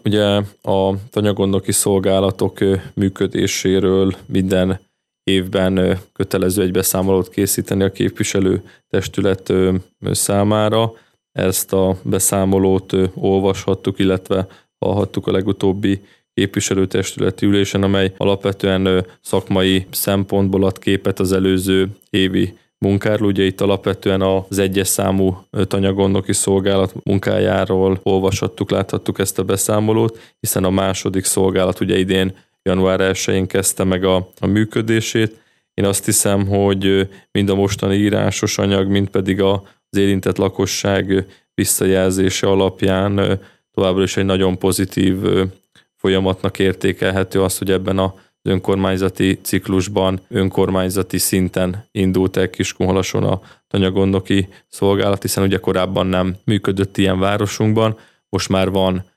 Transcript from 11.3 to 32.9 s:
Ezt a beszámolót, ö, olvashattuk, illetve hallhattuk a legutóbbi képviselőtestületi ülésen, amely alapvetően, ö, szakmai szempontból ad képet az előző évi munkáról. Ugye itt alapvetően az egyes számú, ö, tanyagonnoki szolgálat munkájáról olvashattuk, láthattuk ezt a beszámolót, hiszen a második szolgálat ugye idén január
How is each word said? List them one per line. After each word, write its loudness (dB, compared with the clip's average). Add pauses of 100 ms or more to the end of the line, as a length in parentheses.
Ezt -2
a 2
beszámolót, 0
ö, 2 (100)
olvashattuk, 0
illetve 0 (320)
hallhattuk -2
a 0
legutóbbi 0 (340)
képviselőtestületi -2
ülésen, 2
amely 2
alapvetően, 0
ö, 2 (200)
szakmai 0
szempontból 0
ad -2
képet -2
az 0
előző 2 (220)
évi 0 (220)
munkáról. 0
Ugye 0
itt -2
alapvetően 0
az 0
egyes 0
számú, 0
ö, -2
tanyagonnoki 0
szolgálat 0 (100)
munkájáról 0
olvashattuk, -2
láthattuk -2
ezt -4
a 0
beszámolót, 0 (220)
hiszen -2
a 2
második -2
szolgálat 0
ugye 0
idén 0 (280)
január 0